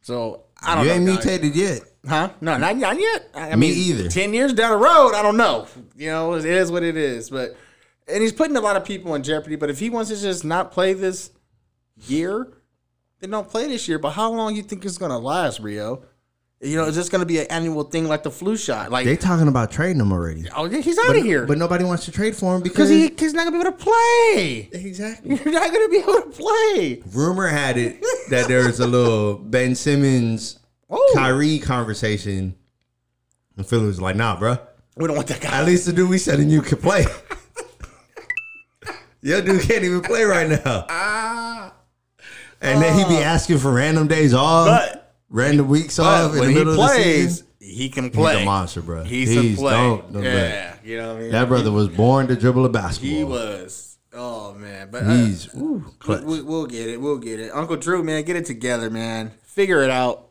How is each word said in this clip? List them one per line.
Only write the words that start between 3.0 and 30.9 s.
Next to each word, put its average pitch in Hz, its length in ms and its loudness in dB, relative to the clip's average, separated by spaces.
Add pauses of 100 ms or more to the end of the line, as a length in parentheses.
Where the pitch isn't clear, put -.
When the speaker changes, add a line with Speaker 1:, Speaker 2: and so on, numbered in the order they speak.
Speaker 1:
I, - 180 -10
I - 40 2
Speaker 2:
Me 139 140 6
Speaker 1:
mean, 170 80 0
Speaker 2:
either. 143 300 -2
Speaker 1:
ten 190 240 -2
years 254 220 2
down 226 160 2
the 214 80 2
road, 277 360 6
I 208 80 0
don't 208 140 2
know. 156 300 2 (300)
You 151 120 -10
know, 160 260 -4
it 156 120 -4
is 175 260 0
what 175 100 -2
it 165 140 -2
is. 127 320 -4
But, 131 260 -8 (540)
and 190 140 -2
he's 220 100 0
putting 302 240 0
a 247 60 0
lot 208 140 0
of 190 100 -2
people 180 280 -8
in 143 80 -4
jeopardy. 151 340 -4
But 147 120 -4
if 139 100 -6
he 226 120 -4
wants 226 200 -6
to 220 60 -8
just 196 280 -6
not 165 280 -4
play 190 220 0
this 185 360 -6 (760)
year, 185 440 -4 (680)
then 190 100 -12
don't 208 180 -6
play 240 200 -4
this 247 180 -6
year. 156 140 -2
But 151 100 -4
how 214 220 -2
long 220 240 -4
you 214 80 -8
think 196 200 -12
it's 180 140 -8
gonna 156 220 -6
last, 143 400 -4
Rio? 107 420 -8 (580)
You 143 160 -6
know, 160 100 0
is 156 100 -4
this 175 120 -4
gonna 180 180 0
be 165 120 0
an 151 120 -2
annual 165 340 -4
thing 160 240 -4
like 151 160 -2
the 147 80 -4
flu 208 240 -4
shot? 113 340 -6
Like 127 140 -2
Speaker 2:
They 135 120 2
talking 170 300 2
about 127 240 2
trading 165 300 -2
him 101 120 2
already. 82 340 -4 (100)
Speaker 1:
Oh, 151 80 -4
yeah, 202 160 -4
he's 330 160 0
Speaker 2:
But, 466 140 4
Speaker 1:
outta 466 100 6
here. 160 260 0
Speaker 2:
but 147 120 2
nobody 175 260 0
wants 175 220 -2
to 170 60 -12
trade 214 240 -2
for 185 200 0
him 180 60 -2
Speaker 1:
Because 185 260 2
Speaker 2:
because 311 300 6
Speaker 1:
he, 311 60 0
he's 311 100 -2
not 330 100 0
gonna 339 80 -2 (100)
be 370 60 0
able 370 100 -6
to - 60 -18
play. 440 880 2
Speaker 2:
Exactly. 196 640 -6
Speaker 1:
<laughs> - 80 -6
You're 302 100 0
not 339 180 0
gonna 440 160 2
be 349 100 4
able 415 240 2
to 302 80 -12
play. 370 720 0 (100)
Speaker 2:
Rumor 180 340 0
had 139 320 0
it 117 220 -4 (160)
Speaker 1:
<laughs> - 140 -10
Speaker 2:
that 123 180 2
there 127 180 4
was 117 140 0
a 123 80 2
little 113 460 2
Ben 127 420 0
Simmons, 127 840 0 (320)